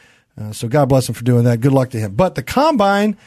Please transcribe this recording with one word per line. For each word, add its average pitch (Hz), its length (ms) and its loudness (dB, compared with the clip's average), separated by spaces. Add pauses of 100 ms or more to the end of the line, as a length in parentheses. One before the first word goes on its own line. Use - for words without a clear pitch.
(400)
uh, 110 140 -10
so 117 160 -8
God 139 180 2
bless 131 220 2
him 117 60 -6
for - 100 -14
doing 120 180 4
that. 120 160 2
Good 135 140 2
luck 131 160 2
to 117 100 -8
him. 104 160 -6
But 180 200 0
the 135 80 -8
Combine 208 840 0